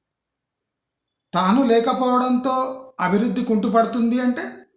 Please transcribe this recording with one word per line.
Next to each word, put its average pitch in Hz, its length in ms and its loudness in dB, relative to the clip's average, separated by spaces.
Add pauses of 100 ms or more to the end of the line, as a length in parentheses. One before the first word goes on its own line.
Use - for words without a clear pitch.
(1300)
తాను 190 300 2
లేకపోవడంతో 247 960 2 (440)
అభివృద్ధి 202 440 0
కుంటుపడుతుంది 226 760 0
అంటే 254 460 -4 (100)